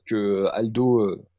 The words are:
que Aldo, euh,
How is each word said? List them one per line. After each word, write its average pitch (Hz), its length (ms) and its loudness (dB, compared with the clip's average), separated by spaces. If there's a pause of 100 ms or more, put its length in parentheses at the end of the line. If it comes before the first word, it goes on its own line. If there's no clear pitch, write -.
que 101 480 0
Aldo, 117 480 2
euh, 98 220 -2 (160)